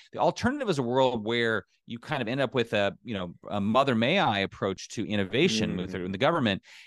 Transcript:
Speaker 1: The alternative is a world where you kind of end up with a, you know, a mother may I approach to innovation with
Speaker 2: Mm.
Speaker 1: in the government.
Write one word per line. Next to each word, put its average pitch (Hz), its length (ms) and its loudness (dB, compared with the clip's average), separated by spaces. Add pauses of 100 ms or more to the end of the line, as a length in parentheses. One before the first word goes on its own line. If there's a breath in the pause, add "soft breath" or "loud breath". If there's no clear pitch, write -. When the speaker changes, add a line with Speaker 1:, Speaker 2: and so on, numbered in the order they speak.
(120 loud breath)
Speaker 1:
The 110 60 -8
alternative 226 500 0
is 143 120 0
a - 20 2
world 123 420 2
where 113 420 0 (200)
you 117 140 -12
kind 147 200 -4
of 113 60 -4
end 131 140 -2
up 127 120 0
with 120 200 0
a, 101 200 2 (120)
you 117 100 -8
know, 90 180 -6 (160)
a 101 120 -4
mother 120 340 4
may 127 240 2
I 117 220 2
approach 95 480 -4
to - 200 -6
innovation 104 680 0
with 92 160 -6
Speaker 2:
Mm. 92 140 -6
Speaker 1:
in 95 60 -4
the 95 60 -6
government. 127 440 2 (240 loud breath)